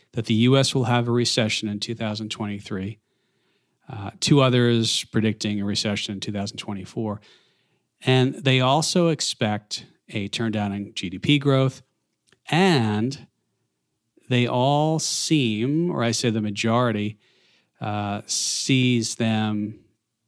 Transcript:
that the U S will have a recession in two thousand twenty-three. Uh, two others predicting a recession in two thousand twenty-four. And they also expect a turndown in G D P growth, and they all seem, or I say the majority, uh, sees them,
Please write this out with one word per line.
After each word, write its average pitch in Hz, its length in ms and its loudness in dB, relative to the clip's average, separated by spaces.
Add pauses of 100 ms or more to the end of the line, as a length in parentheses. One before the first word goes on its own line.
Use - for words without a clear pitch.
(120)
that 113 120 -4
the 113 100 2
U 127 220 6
S 135 180 2
will 135 100 2
have 120 220 2
a 120 40 -2
recession 113 580 0
in 104 120 -6
two 120 140 -6
thousand 107 360 -6
twenty-three. 101 680 -8 (920)
Uh, 104 280 -10
two 147 200 4
others 120 640 2
predicting 104 560 -2
a 98 60 -4
recession 101 480 -4
in 95 60 -10
two 104 120 -8
thousand 101 240 -6
twenty-four. 101 640 -8 (880)
And 131 300 4
they 131 240 2
also 156 480 2
expect - 760 -4 (260)
a 101 180 -6
turndown 104 460 -4
in 101 200 -8
G 90 160 -8
D 90 80 -10
P 143 220 4
growth, 135 420 2 (640)
and 131 800 2 (1040)
they 123 180 2
all 147 540 2
seem, 143 920 0
or 127 140 -2
I 117 80 0
say 117 180 0
the 110 100 0
majority, 107 800 0 (600)
uh, 104 460 -4
sees 123 920 0
them, 110 640 -2 (480)